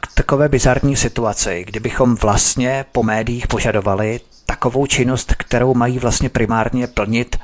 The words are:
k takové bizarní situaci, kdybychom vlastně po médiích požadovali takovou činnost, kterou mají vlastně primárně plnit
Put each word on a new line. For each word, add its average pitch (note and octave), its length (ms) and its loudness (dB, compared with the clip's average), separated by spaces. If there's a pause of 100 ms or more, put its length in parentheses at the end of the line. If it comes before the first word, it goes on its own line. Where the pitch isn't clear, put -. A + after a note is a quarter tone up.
k - 140 -8
takové C#3+ 340 2
bizarní C3 480 2
situaci, G#2 720 -2
kdybychom A2+ 500 0
vlastně B2+ 760 2
po B2 100 0
médiích A2 440 -2
požadovali G#2+ 720 0 (260)
takovou B2+ 400 -2
činnost, B2+ 480 0
kterou B2+ 400 0
mají B2 240 0
vlastně A#2+ 300 0
primárně A2+ 580 0
plnit A2+ 580 -2